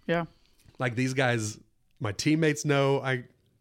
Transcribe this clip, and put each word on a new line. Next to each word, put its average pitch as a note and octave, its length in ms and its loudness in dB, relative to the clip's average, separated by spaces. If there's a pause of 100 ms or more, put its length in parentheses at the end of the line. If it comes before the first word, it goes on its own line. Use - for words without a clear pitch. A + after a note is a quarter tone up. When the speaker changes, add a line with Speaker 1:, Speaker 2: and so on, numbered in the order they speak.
Speaker 1:
Yeah. E3+ 200 0 (520)
Speaker 2:
like, B2+ 180 -2
these C3 180 0
guys, A#2+ 440 0 (420)
my G#2+ 120 -4
teammates D3+ 520 0
know C#3 360 2
I, B2+ 240 -4 (360)